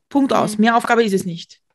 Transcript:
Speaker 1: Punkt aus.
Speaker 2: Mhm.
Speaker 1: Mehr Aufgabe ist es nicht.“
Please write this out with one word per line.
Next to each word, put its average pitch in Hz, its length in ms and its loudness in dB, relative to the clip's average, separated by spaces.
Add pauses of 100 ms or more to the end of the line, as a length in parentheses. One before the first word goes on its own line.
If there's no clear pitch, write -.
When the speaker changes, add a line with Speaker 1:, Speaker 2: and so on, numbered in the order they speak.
Speaker 1:
Punkt 277 240 0
aus. 208 240 -4
Speaker 2:
Mhm. 208 60 2
Speaker 1:
Mehr 233 140 2
Aufgabe 233 260 2
ist 202 100 0
es 190 120 0
nicht.“ 170 360 -12 (140)